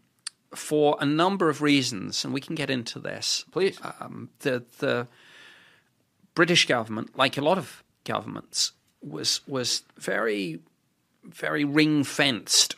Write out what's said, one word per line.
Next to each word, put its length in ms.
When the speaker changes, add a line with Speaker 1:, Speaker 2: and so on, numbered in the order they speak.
Speaker 1:
for 460
a 60
number 440
of 140
reasons, 600
and 80
we 80
can 140
get 160
into 300
this. 520
Speaker 2:
Please. 280
Speaker 1:
Um, 300
the, 220
the 300
British 320
government, 500
like 200
a 40
lot 160
of 260
governments, 720
was, 460
was 340
very, 600
very 420
ring-fenced 1120